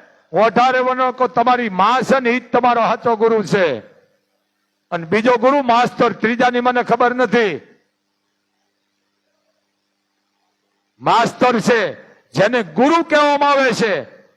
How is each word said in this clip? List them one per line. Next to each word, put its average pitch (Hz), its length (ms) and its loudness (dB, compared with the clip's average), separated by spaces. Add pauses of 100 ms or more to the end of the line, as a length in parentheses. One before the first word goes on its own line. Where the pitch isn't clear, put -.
(320)
હું 190 120 2
અઢારે 247 340 2
વર્ષનો 254 340 -2
કહું, 254 160 -2
તમારી 240 400 0
માં 208 340 0
છે 269 180 0
ને 240 100 -2
ઈ 247 100 -2
જ - 120 -14
તમારો 240 280 2
સાચો 226 360 -2
ગુરુ 220 260 0
છે. 156 520 -2 (960)
અને 170 160 -8
બીજો 220 300 0
ગુરુ 269 260 0
માસ્તર, 240 500 0
ત્રીજાની 247 480 -2
મને 247 220 0
ખબર 240 320 0
નથી. 220 460 0 (3500)
માસ્તર 226 600 0
છે, 196 440 -2 (260)
જેને 220 320 0
ગુરુ 254 400 0
કહેવામાં 294 480 0
આવે 269 220 0
છે. 185 520 -6 (120)